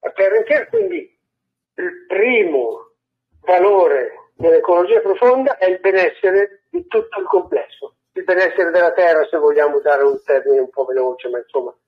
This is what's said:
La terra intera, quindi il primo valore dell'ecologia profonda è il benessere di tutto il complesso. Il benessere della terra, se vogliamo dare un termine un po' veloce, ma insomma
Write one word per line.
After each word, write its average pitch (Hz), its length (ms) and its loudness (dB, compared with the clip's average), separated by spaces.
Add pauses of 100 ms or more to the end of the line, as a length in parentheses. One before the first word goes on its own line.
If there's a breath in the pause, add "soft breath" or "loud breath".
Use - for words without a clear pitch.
La - 100 -8
terra - 260 0
intera, - 300 0
quindi 370 500 -6 (580)
il 180 340 -10
primo 185 840 -2 (480)
valore 180 920 0
dell'ecologia 175 640 2
profonda 247 600 0
è 185 80 0
il 185 120 0
benessere 190 920 0
di 349 180 -8
tutto - 320 -4
il 185 60 -8
complesso. - 680 -4 (200)
Il 185 100 -10
benessere 180 480 0
della 170 180 2
terra, 165 400 2
se 170 60 -4
vogliamo 147 420 2
dare 143 240 0
un 139 220 0
termine 135 340 0
un 131 120 -2
po' 135 160 -6
veloce, 127 420 -4
ma 120 100 -8
insomma 123 340 -8 (160)